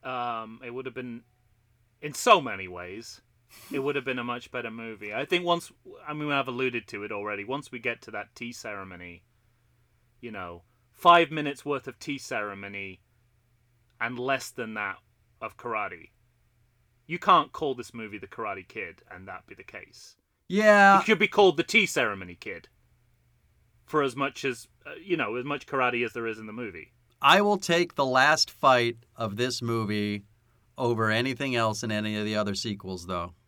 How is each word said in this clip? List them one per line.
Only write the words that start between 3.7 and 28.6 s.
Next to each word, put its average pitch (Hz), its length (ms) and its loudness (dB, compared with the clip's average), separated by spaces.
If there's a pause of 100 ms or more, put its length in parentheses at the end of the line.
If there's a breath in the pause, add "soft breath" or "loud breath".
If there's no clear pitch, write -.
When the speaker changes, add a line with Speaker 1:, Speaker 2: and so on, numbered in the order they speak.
Speaker 1:
it 135 60 -2
would 139 160 -2
have 135 100 -4
been 127 140 -4
a 123 60 -4
much 123 260 -8
better 117 220 -6
movie. 110 420 -10
I 127 100 -2
think 175 200 0
once, 170 260 0 (360)
I 151 80 -8
mean, 151 180 -4
I've 139 160 0
alluded 123 400 -4
to 104 160 -10
it 107 80 -8
already, 101 320 -6
once 135 260 -8
we 127 80 -12
get 117 240 -6
to - 100 -18
that 107 220 -10
tea 120 180 -12
ceremony, 92 720 -14 (1000)
you 117 120 -12
know, 87 300 -12 (300)
five 170 380 6
minutes 151 340 -6
worth 143 220 -6
of 127 140 -14
tea 143 180 -8
ceremony 101 840 -10 (1000)
and 120 180 -4
less 127 320 -2
than 110 240 -8
that 101 220 -4 (440)
of 110 160 -10
karate. 101 540 -8 (960)
You 165 140 -8
can't 160 320 6
call 143 240 -4
this 120 180 -14
movie 107 240 -10
The 101 80 -14
Karate 98 400 -8
Kid 90 440 -12
and 95 180 -18
that 92 180 -14
be - 80 -20
the 98 80 -20
case. - 540 -20 (320)
Speaker 2:
Yeah. 202 520 8
Speaker 1:
It - 60 -2
should 214 140 4
be 208 80 4
called 190 280 6
The 165 60 0
Tea 214 240 2
Ceremony 98 480 -2
Kid. 87 340 -14 (1160)
For 151 160 0
as 131 140 -2
much 139 280 -4
as, 127 220 -4 (180)
uh, - 60 -18 (100)
you 180 160 -2
know, 113 200 -2
as 123 80 -4
much 143 220 -6
karate 123 380 0
as 113 100 -6
there 117 120 -4
is 110 120 -6
in 110 80 -14
the 107 60 -14
movie. 107 400 -12 (300)
Speaker 2:
I 165 200 8
will 208 160 4
take 170 360 0
the 143 100 2
last 135 460 6
fight 120 460 4 (200)